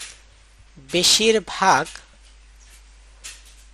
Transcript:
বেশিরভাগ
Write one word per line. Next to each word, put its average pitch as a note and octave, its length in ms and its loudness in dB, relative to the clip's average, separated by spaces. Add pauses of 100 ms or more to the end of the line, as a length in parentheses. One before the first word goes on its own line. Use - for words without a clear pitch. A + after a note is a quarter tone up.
(960)
বেশিরভাগ F#3+ 920 2 (1900)